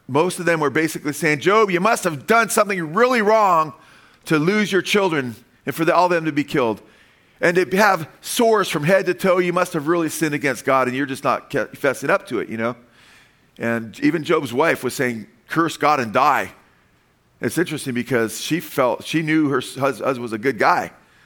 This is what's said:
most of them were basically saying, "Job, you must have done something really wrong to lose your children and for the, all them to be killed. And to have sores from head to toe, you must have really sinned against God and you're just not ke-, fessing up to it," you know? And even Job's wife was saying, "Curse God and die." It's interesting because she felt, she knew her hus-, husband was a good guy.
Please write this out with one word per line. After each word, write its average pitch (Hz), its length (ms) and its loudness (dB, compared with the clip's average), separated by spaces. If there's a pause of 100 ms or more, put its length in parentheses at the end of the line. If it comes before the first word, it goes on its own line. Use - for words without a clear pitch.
most 170 340 0
of 175 60 -8
them 165 140 2
were 147 100 2
basically 151 440 -2
saying, 151 260 0
"Job, 202 320 4
you 170 80 0
must 226 240 0
have 151 240 -4
done 226 220 4
something 190 440 0
really 240 280 4
wrong 196 500 4 (540)
to 160 120 2
lose 190 320 2
your 185 120 2
children 156 540 0 (300)
and 135 80 -4
for 160 120 -2
the, 165 100 4
all 175 140 4
them 170 160 0
to 156 80 -2
be 143 100 0
killed. 120 380 -2 (580)
And 175 160 0
to 185 220 0
have 190 320 2 (100)
sores 220 500 0
from - 140 -4
head 190 220 4
to 175 80 0
toe, 180 240 2
you 180 160 0
must 175 200 0
have 147 140 -4
really 165 220 0
sinned 151 260 -2
against 139 300 -4
God 131 220 2
and 123 80 -4
you're 139 100 -2
just 131 180 -8
not 120 260 -2
ke-, 107 240 -4
fessing - 360 -2
up 190 180 0
to 117 120 -4
it," - 100 -6
you 110 80 -8
know? 117 180 -2 (840)
And 113 420 -6
even 151 240 0
Job's 156 280 -2
wife 139 320 0
was 123 100 -4
saying, 117 340 -4 (200)
"Curse 160 300 -2
God 147 220 2
and 117 120 -4
die." 127 420 0 (840)
It's 120 180 -2
interesting 147 360 -4
because 117 480 -2
she 160 180 -2
felt, 127 460 -2
she 160 160 -2
knew 156 280 0
her 135 120 -2
hus-, 131 380 -4
husband 123 220 -2
was 117 120 -6
a 113 40 -4
good 120 200 -2
guy. 131 340 -2 (340)